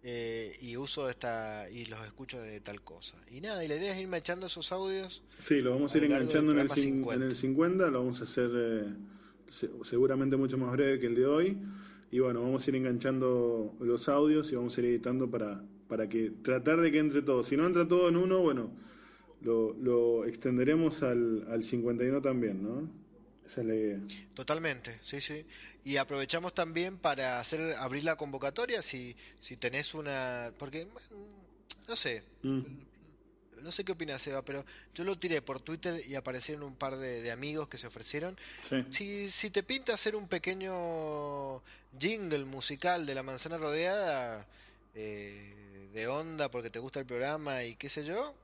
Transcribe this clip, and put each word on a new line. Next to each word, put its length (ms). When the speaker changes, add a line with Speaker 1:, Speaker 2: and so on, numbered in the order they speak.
Speaker 1:
eh, 580
y 160
uso 320
esta, 600
y 160
los 180
escucho 360
de 200
tal 220
cosa. 340
Y 100
nada, 240
y 40
la 80
idea 180
es 60
irme 180
echando 280
esos 260
audios 500
Speaker 2:
Sí, 240
lo 100
vamos 220
a 40
ir 60
Speaker 1:
a 40
lo 40
largo 160
Speaker 2:
enganchando 240
Speaker 1:
del 80
Speaker 2:
en 20
el 60
Speaker 1:
programa 220
Speaker 2:
cin-, 80
Speaker 1:
cincuenta. 260
Speaker 2:
en 60
el 60
cincuenta, 500
lo 140
vamos 200
a 40
hacer, 300
eh, 300
se-, 200
seguramente 520
mucho 220
más 140
breve 280
que 60
el 80
de 120
hoy. 320
Y 80
bueno, 240
vamos 240
a 40
ir 60
enganchando 1040
los 300
audios 420
y 40
vamos 200
a 60
ir 60
editando 420
para, 320
para 220
que 200
tratar 400
de 100
que 60
entre 240
todo. 200
Si 140
no 100
entra 220
todo 220
en 60
uno, 240
bueno, 300
lo, 380
lo 460
extenderemos 760
al, 480
al 140
cincuenta 400
y 40
uno 120
también, 420
¿no? 240
Esa 160
es 60
la 60
idea. 240
Speaker 1:
Totalmente, 680
sí, 200
sí. 240
Y 140
aprovechamos 560
también 460
para 420
hacer, 380
abrir 260
la 120
convocatoria 680
si, 340
si 180
tenés 380
una, 640
porque, 280
no 80
sé, 260
Speaker 2:
Mm. 180
Speaker 1:
no 100
sé 100
qué 100
opina 260
Seba, 260
pero 180
yo 100
lo 140
tiré 220
por 200
Twitter 460
y 100
aparecieron 480
un 120
par 220
de, 240
de 80
amigos 380
que 100
se 80
ofrecieron. 500
Speaker 2:
Sí. 280
Speaker 1:
Si, 400
si 200
te 120
pinta 320
hacer 220
un 120
pequeño 1300
jingle 460
musical 600
de 80
La 80
Manzana 360
Rodeada, 880
eh, 960
de 140
onda 440
porque 200
te 80
gusta 220
el 60
programa 580
y 120
qué 120
sé 160
yo 400